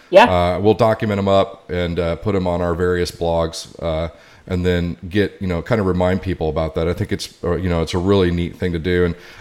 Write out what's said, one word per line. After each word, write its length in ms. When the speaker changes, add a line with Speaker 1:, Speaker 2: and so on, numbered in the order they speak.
Speaker 1:
Yeah. 140
Speaker 2:
Uh, 360
we'll 140
document 440
'em 100
up 420
and, 280
uh, 180
put 180
'em 120
on 140
our 140
various 360
blogs, 580
uh, 260
and 200
then 320
get, 320
you 60
know, 160
kind 180
of 60
remind 340
people 300
about 240
that. 140
I 40
think 180
it's, 200
uh, 140
you 140
know, 100
it's 140
a 40
really 320
neat 260
thing 160
to 60
do. 280
And 80